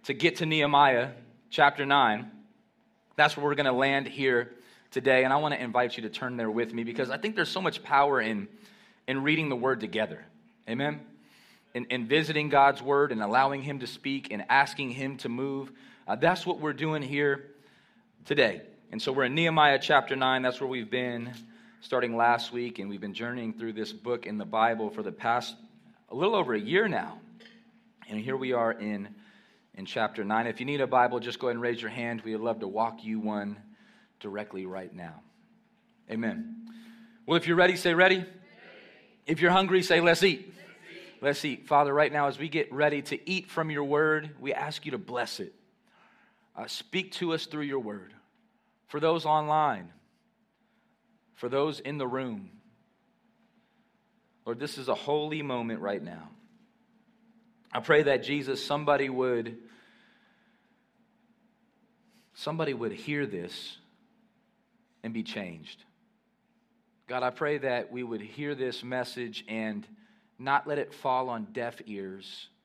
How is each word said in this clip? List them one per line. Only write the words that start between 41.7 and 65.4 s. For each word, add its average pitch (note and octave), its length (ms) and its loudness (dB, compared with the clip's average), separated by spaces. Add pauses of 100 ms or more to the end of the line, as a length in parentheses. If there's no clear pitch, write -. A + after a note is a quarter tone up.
right D3 220 4
now, D3 140 2
as C3 100 -2
we C#3+ 100 -8
get D#3 240 -2
ready C#3+ 300 0
to - 260 -8
eat F#3 220 -4
from D#3+ 220 -2
your D3 140 -2
word, D3+ 540 0
we C3+ 140 -4
ask D3+ 320 -6
you D3 60 -6
to A#2+ 80 -4
bless A#2 400 -8
it. F#2 160 -10 (1000)
Uh, A2+ 120 -10
speak - 460 -6
to E3+ 200 -2
us D#3 140 -4
through D3+ 160 -6
your C#3 160 -2
word. G#2 340 -10 (760)
For D3 120 -6
those D#3+ 260 2
online, D3+ 640 2 (1400)
for - 160 -8
those C#3+ 300 0
in C#3+ 180 -8
the C#3 80 -2
room, A#2+ 460 -6 (1900)
Lord, A#2 140 -6
this C#3+ 180 -8
is C3 100 -8
a B2+ 60 2
holy D3+ 480 -2
moment A#2 380 -4
right G2+ 240 -4
now. E2 260 -14 (1400)
I - 80 -2
pray D3+ 240 6
that, C#3 180 4
Jesus, C3+ 420 -4
somebody D3 460 0
would, B2 480 -2 (2750)
somebody D3+ 400 -2
would A#2 160 -4
hear D3 340 -4
this F#2 520 -10 (1200)
and A2+ 100 -8
be A2 120 -6
changed. F2 600 -10 (1200)